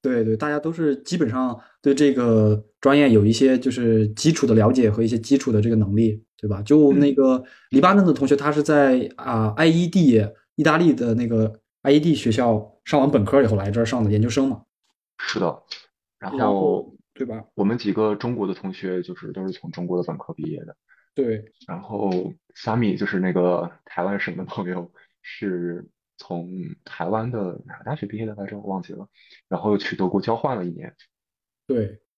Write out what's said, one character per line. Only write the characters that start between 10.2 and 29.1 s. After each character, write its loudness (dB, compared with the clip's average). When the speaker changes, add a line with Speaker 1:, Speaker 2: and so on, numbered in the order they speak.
Speaker 1:
意 -2
大 4
利 4
的 0
那 -2
个 -2
I 4
E 6
D 2
学 -2
校 -2
上 0
完 2
本 2
科 4
以 4
后 0
来 -2
这 -2
儿 2
上 -4
的 0
研 2
究 2
生 0
嘛。 -6
Speaker 2:
是 -6
的。 -4
然 -12
后 -8
Speaker 1:
然 0
后， -2
对 -8
吧？ -12
Speaker 2:
我 -4
们 0
几 -4
个 0
中 -6
国 -4
的 -4
同 -10
学 -6
就 -12
是 -16
都 -10
是 -6
从 -14
中 -10
国 -4
的 -2
本 -10
科 -16
毕 -12
业 -8
的。 -20
Speaker 1:
对。 -4
Speaker 2:
然 -12
后 -6
Sammy -2
就 -4
是 -4
那 -2
个 0
台 -10
湾 -4
省 -8
的 -10
朋 -10
友， -10
是 -8
从 -12
台 -10
湾 -4
的 -8
哪 -20
个 -20
大 -8
学 -10
毕 -12
业 -8
的 -10
来 -10
着？ -12
我 -14
忘 -6
记 -16
了。 -16